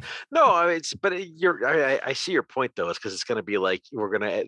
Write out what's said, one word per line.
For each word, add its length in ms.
No, 240
I 120
mean, 100
it's, 160
but 220
it, 200
you're, 320
I, 280
I, 140
I 40
see 200
your 100
point 340
though. 140
It's 80
'cause 160
it's 100
gonna 180
be 140
like, 340
we're 200
gonna, 380